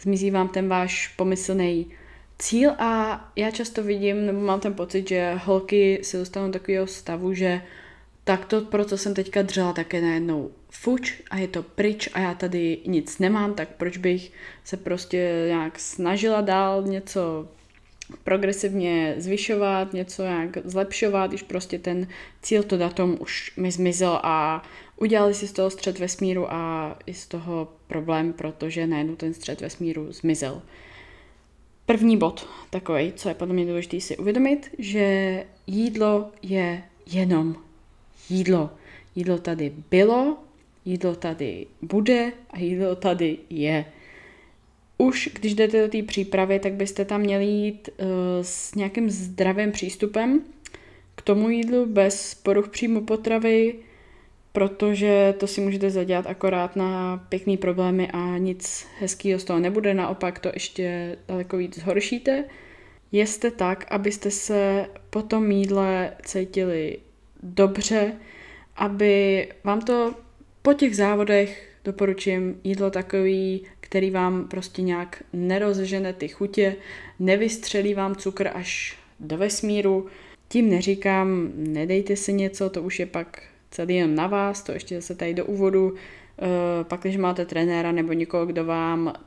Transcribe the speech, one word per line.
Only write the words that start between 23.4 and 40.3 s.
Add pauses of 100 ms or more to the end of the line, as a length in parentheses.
mi
zmizel
a (320)
udělali
si
z
toho
střed
vesmíru
a (100)
i
z
toho (200)
problém,
protože
najednou
ten
střed
vesmíru
zmizel.“ (1300)
První
bod (220)
takovej,
co
je
podle
mě
důležitý
si
uvědomit, (100)
že (240)
jídlo (100)
je (220)
jenom (720)
jídlo. (460)
Jídlo
tady (180)
bylo, (480)